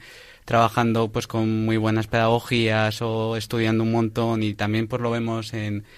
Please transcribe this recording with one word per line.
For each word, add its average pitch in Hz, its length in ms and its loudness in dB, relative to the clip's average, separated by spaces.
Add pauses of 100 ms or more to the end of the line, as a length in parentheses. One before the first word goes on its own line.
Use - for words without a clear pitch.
(440)
trabajando, 117 680 2
pues, 120 140 -4
con 110 380 0
muy 110 120 2
buenas 110 320 0
pedagogías 113 920 2
o 113 340 -2
estudiando 113 480 0
un 113 80 0
montón, 113 500 0
y 104 120 -2
también, 107 340 -2
pues, 120 120 -4
lo 117 100 -2
vemos 113 440 -4
en, 104 300 -6 (140)